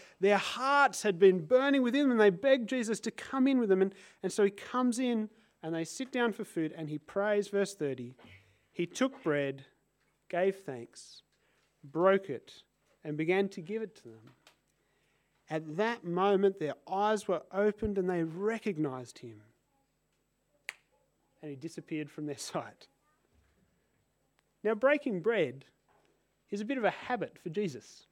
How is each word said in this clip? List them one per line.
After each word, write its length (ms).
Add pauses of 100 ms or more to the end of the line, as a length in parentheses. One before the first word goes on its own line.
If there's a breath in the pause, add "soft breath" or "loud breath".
(200 loud breath)
their 180
hearts 640
had 160
been 260
burning 380
within 200
them, 100
and 80
they 100
begged 380
Jesus 320
to 100
come 380
in 100
with 120
them. 120
And, 100 (300 loud breath)
and 100
so 120
he 80
comes 480
in, 280 (360 soft breath)
and 100
they 80
sit 300
down 200
for 120
food, 320
and 120
he 100
prays, 500
verse 260
thirty. 400 (560 soft breath)
He 160
took 380
bread, 400 (640)
gave 300
thanks, 640 (600)
broke 480
it, 320 (400)
and 140
began 320
to 120
give 220
it 140
to 80
them. 260 (1200)
At 280
that 260
moment, 560
their 140 (140)
eyes 380
were 240
opened, 480
and 100
they 140
recognized 960
him. 220 (2000)
And 80
he 60
disappeared 520
from 180
their 120
<laughs> 0
sight. 480 (1800)
Now, 120
breaking 460
bread 440 (840)
is 100
a 40
bit 140
of 60
a 60
habit 480
for 100
Jesus. 640